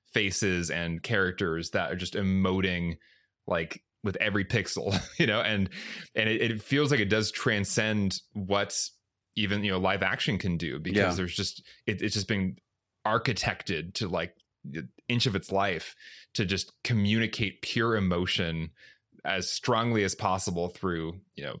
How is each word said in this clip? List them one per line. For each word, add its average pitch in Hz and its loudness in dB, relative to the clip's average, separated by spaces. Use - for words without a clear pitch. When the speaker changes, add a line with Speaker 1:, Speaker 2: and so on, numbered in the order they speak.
Speaker 1:
faces 92 0
and 85 -4
characters 90 0
that 92 -2
are 92 -4
just 90 -6
emoting, 95 0
like, 82 -2
with 95 -2
every 101 0
pixel, 101 0
<laughs> - -6
you 117 4
know, 110 2
and, 98 2
and 110 2
it, 110 2
it 110 -4
feels 143 2
like 135 4
it 98 2
does 107 2
transcend 107 0
what 101 0
even, 104 0
you 101 2
know, 92 2
live 95 2
action 95 0
can 87 0
do, 76 -4
because 92 -2
Speaker 2:
Yeah. 95 4
Speaker 1:
there's 90 -2
just, - -4
it, 101 -2
it's 104 0
just 101 -2
been 95 0
architected 98 0
to, 101 -4
like, 85 -2
the 71 -8
inch 120 2
of 101 2
its - -6
life 95 0
to 110 2
just 92 -2
communicate 110 2
pure 113 2
emotion 87 0
as 92 -2
strongly 117 2
as 95 2
possible 92 0
through, 85 -4
you 71 -12
know, 69 -8